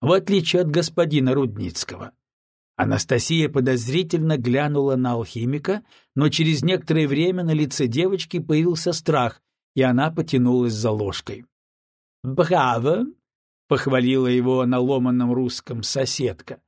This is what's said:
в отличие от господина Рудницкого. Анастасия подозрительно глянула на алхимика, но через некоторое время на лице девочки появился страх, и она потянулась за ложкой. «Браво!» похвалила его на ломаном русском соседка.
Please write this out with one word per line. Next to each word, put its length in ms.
в 100
отличие 500
от 80
господина 640
Рудницкого. 800
Анастасия 720
подозрительно 880
глянула 580
на 180
алхимика, 680
но 140
через 320
некоторое 460
время 360
на 80
лице 360
девочки 520
появился 520
страх, 500
и 60
она 300
потянулась 640
за 180
ложкой. 540
«Браво!» 840
похвалила 600
его 380
на 140
ломаном 540
русском 500
соседка. 840